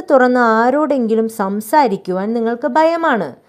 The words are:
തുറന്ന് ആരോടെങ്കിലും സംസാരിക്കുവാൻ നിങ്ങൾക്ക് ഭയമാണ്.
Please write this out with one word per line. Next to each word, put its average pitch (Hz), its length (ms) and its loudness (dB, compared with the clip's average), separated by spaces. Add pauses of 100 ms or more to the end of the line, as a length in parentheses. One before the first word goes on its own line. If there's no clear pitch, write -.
(120)
തുറന്ന് 254 280 4
ആരോടെങ്കിലും 233 880 0
സംസാരിക്കുവാൻ 202 1040 -2
നിങ്ങൾക്ക് 233 340 -4
ഭയമാണ്. 311 680 0 (140)